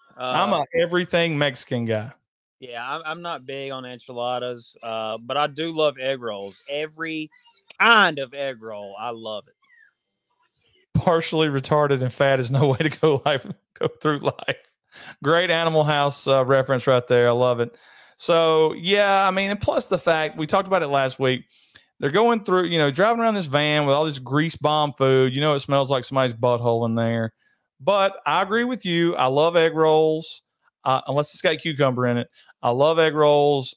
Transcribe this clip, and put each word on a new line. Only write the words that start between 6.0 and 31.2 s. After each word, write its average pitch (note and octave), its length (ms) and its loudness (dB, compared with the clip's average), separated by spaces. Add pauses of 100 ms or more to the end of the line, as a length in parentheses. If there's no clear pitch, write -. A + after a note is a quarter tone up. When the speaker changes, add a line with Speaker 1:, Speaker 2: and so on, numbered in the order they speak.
Speaker 2:
rolls. G2 480 -10
Every D#3 640 -8 (500)
kind G3 380 4
of C3+ 160 -10
egg C3+ 280 -8
roll, G#2 360 -12
I A#2 120 -8
love A2 380 -10
it. - 60 -20 (1400)
Speaker 1:
Partially E3 500 0
retarded C#3 540 0
and B2+ 100 -4
fat C3+ 280 2
is A#2+ 100 -4
no C#3 160 2
<laughs> C3+ 60 4
way A#2+ 60 -2
to D#3 120 0
go D3 340 0
life, D3 220 -2 (320)
go - 100 -2 (140)
through D3+ 160 0
life. - 580 -6 (460)
Great E3+ 280 2
Animal D#3+ 320 2
House, D3 460 0
uh, C3+ 160 4
reference C3 420 2
right B2+ 200 4
there. A#2+ 220 4
I A#2+ 40 4
love B2 280 2
it. A#2 160 -6 (400)
So, D#3+ 580 2
yeah, G3 520 2
I F#3 60 2
mean, G3 180 -2
and G#3 100 -6
plus - 260 -2
the F3+ 120 -2
fact, D#3 380 -2
we D#3 100 -4
talked G3 220 0
about F#3 140 2
it D3 60 -4
last C3+ 300 0
week, B2+ 280 0 (520)
they're C#3 120 -2
going A3 340 2
through, F#3 200 2
you E3+ 140 -2
know, C#3+ 120 2
driving G#3+ 300 2
around A3+ 140 2
this F#3 120 -4
van D3 400 0
with C#3 80 2
all D3+ 100 2
this C#3+ 160 -6
grease D3 360 -2
bomb D3+ 400 0
food. C3 380 2
You C#3 60 -4
know, D3+ 140 2
it C3+ 60 -2
smells C#3 300 0
like C3 140 0
somebody's C3 300 0
butthole A#2 520 0
in A2+ 80 -2
there. A2+ 380 -2 (480)
But G3 440 0
I D3+ 160 0
agree G#3+ 240 -2
with B3 220 -6
you. E3+ 300 0
I C3 100 2
love D3+ 300 2
egg D#3+ 180 4
rolls, D#3 680 2 (420)
uh, C3 240 2
unless C#3+ 240 -2